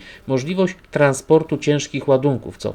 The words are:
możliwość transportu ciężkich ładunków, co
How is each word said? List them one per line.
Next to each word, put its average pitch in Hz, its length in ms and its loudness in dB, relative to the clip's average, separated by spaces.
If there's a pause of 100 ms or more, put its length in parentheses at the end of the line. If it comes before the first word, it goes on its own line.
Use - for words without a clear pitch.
(260)
możliwość 175 480 -2 (160)
transportu 147 680 2
ciężkich 143 500 -2
ładunków, 131 480 0
co 107 180 -6